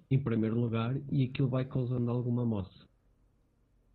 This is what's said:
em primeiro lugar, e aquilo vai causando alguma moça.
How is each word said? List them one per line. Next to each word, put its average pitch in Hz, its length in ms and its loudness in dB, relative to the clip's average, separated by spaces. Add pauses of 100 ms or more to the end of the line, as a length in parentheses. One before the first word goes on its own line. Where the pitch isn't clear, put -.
(100)
em 135 80 4
primeiro 113 400 0
lugar, 117 380 0 (160)
e 139 120 4
aquilo 127 240 0
vai 131 160 0
causando 123 460 -2
alguma 120 340 0
moça. 104 420 -4 (1080)